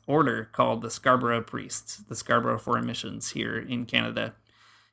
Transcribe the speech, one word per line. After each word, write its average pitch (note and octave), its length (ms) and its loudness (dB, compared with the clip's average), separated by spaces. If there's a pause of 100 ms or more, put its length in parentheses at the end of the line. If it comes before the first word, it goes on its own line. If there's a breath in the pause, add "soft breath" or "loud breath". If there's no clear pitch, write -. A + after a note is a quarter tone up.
order B2 440 2
called A#2 300 2
the A#2 80 -6
Scarborough B2 520 2
Priests, - 560 -8 (120)
the C#3 60 -6
Scarborough A#2 420 2
Foreign A#2+ 300 0
Missions A2+ 440 -6
here A2+ 260 -4
in B2 280 -6
Canada. A2+ 480 -2 (600 soft breath)